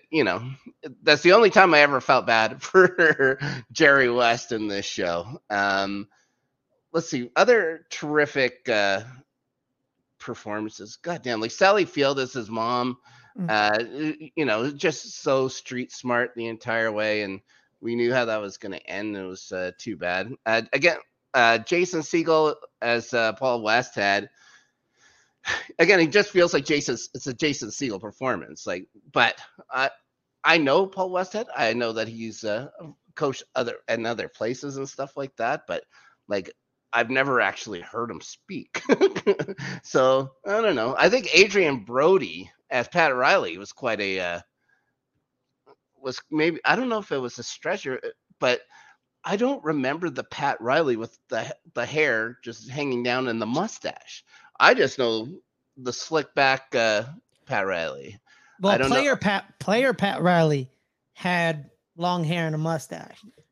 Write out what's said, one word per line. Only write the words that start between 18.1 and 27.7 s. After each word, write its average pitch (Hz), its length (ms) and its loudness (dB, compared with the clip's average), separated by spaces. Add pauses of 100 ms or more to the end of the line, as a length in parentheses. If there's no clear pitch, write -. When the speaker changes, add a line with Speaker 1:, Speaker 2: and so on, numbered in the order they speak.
Speaker 1:
how 127 120 2
that 110 160 -2
was 101 180 -10
gonna 95 280 -12
end. 104 300 -8
It 95 80 -8
was, 92 280 -14
uh, 92 260 -6
too 104 180 -10
bad. 92 360 -4 (120)
Uh, 113 180 2 (100)
again, 151 260 2 (360)
uh, 117 240 6
Jason 175 420 -2
Segel 156 560 2 (260)
as, 117 320 -2
uh, 113 200 2
Paul 123 280 -2
Westhead. 104 680 0 (1160)
<sighs> - 340 -6
Again, 175 220 6
it 160 100 4
just 202 200 2
feels 175 220 4
like 143 140 0
Jason, 139 300 0 (180)
it's - 140 -12
a 131 40 -6
Jason 131 380 -4